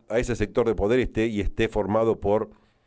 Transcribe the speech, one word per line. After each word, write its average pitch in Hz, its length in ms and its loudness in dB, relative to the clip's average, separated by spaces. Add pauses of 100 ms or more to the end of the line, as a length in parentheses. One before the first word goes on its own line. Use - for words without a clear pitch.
a 110 100 0
ese 117 180 -2
sector 107 300 0
de 110 80 2
poder 104 240 2
y 120 40 2
esté, 110 240 -2
y 104 140 -2
esté 110 280 0
formado 107 520 0
por 104 300 0 (360)